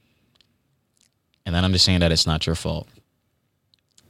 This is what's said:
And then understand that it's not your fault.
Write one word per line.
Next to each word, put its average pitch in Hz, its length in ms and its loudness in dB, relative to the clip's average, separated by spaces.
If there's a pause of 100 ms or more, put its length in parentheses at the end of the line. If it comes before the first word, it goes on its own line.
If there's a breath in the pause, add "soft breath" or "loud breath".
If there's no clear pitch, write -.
(1500)
And 85 80 -4
then 92 100 2
understand 92 380 2
that 85 80 4
it's 82 160 0
not 78 200 -2
your 82 100 -2
fault. 82 320 -8 (1200)